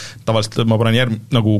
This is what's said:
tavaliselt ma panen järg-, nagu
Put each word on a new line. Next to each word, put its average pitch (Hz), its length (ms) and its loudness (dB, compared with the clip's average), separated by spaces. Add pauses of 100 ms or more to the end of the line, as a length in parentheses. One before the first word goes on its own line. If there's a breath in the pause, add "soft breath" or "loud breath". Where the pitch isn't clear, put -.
(220 loud breath)
tavaliselt 113 460 -2
ma 113 100 2
panen 113 200 2
järg-, 123 180 0 (120)
nagu 110 320 2